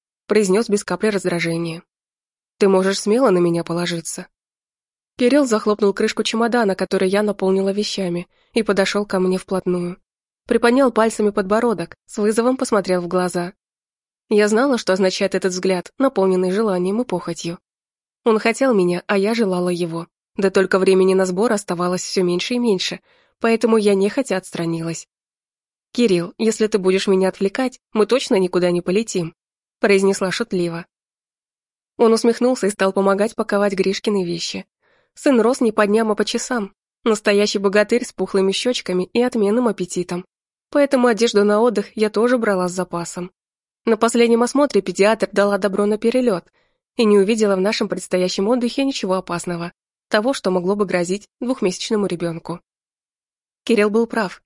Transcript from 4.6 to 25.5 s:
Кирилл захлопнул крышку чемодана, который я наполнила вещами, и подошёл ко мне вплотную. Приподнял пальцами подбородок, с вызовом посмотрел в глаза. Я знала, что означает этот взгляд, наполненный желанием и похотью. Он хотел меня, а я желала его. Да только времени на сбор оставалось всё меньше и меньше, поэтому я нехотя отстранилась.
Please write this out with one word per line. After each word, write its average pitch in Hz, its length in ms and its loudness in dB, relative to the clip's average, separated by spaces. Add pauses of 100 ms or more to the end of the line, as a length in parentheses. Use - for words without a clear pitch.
Кирилл 262 300 2
захлопнул 208 460 0
крышку 214 300 -2
чемодана, 226 520 0
который 190 340 -2
я 196 140 0
наполнила 196 480 0
вещами, 190 560 -4 (260)
и 233 100 0
подошёл 202 440 0
ко 190 140 -2
мне 185 180 0
вплотную. 180 600 -4 (480)
Приподнял 240 460 4
пальцами 220 380 0
подбородок, 208 640 -2 (120)
с - 120 -14
вызовом 226 380 0
посмотрел 190 440 0
в 175 80 -6
глаза. 180 440 -2 (760)
Я 208 200 4
знала, 240 280 2
что - 160 0
означает 190 420 0
этот 185 180 -2
взгляд, 185 460 -2
наполненный 190 520 2
желанием 196 520 -2
и - 20 -6
похотью. 170 540 -8 (680)
Он 220 140 2
хотел 233 360 0
меня, 175 320 0
а 208 100 0
я 202 180 0
желала 185 340 -2
его. 165 400 -6 (280)
Да 190 140 0
только 190 280 2
времени 185 360 4
на 190 120 0
сбор 196 260 0
оставалось 180 500 -4
всё - 200 -4
меньше 180 320 -2
и 247 40 -2
меньше, 220 420 -2 (400)
поэтому 226 360 2
я 208 180 4
нехотя 196 420 0
отстранилась. 165 720 -6 (840)